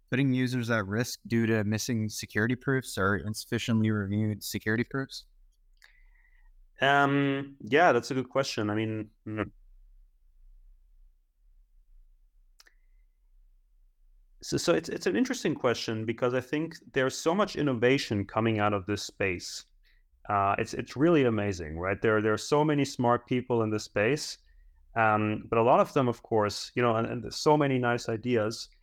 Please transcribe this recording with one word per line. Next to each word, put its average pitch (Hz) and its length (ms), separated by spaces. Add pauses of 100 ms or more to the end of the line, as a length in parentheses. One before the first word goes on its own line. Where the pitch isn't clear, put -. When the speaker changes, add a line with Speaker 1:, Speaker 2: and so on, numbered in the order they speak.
Speaker 1:
putting 131 240
users 127 360
at 110 180
risk 110 400
due 117 180
to 110 200
missing 110 420
security 110 480
proofs 131 420
or 98 200
insufficiently 110 760
reviewed 104 500
security 113 440
proofs? - 400 (1600)
Speaker 2:
Um, 139 800
yeah, 147 300
that's 120 180
a 139 40
good 131 160
question. 120 400
I 104 60
mean, 110 340 (180)
mm. 107 240 (4000)
So, - 140
so - 180
it's, 165 140
it's - 180
an 190 120
interesting 240 360
question 113 520
because 120 280
I 131 60
think 156 380 (160)
there's 131 240
so 165 180
much 202 220
innovation 123 640
coming 110 360
out 104 120
of 98 140
this 104 180
space. - 640 (640)
Uh, 101 280
it's, - 160
it's - 220
really 147 300
amazing, 98 520
right? 95 240
There, 107 200
there 107 100
are 107 60
so 147 260
many 143 220
smart 120 420
people 123 360
in 110 60
this 107 140
space, 123 540 (580)
um, 107 540
but 117 100
a 113 40
lot 151 180
of 190 120
them, 131 140
of 117 160
course, 104 520
you 123 60
know, 117 140
and, 113 120
and 117 140
there's 113 140
so 151 220
many 135 220
nice 120 280
ideas, 113 600 (140)